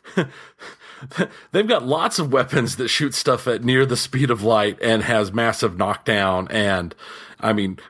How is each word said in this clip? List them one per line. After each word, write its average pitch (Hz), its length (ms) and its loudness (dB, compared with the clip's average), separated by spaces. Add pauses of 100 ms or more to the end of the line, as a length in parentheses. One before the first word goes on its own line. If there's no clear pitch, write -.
(140)
<laughs> 160 120 0 (1300)
they've 214 160 2
got 151 180 2
lots 165 320 0
of 147 140 -2
weapons 127 440 2
that 123 120 -4
shoot - 260 0
stuff 127 320 0
at 120 180 -2
near 131 220 4
the 120 100 -2
speed 131 340 0
of 107 120 -2
light 104 400 2
and 113 200 2
has 107 300 0
massive 110 440 0
knockdown. 98 760 0
And, 95 440 0 (460)
I 110 120 0
mean, 98 260 -2 (120)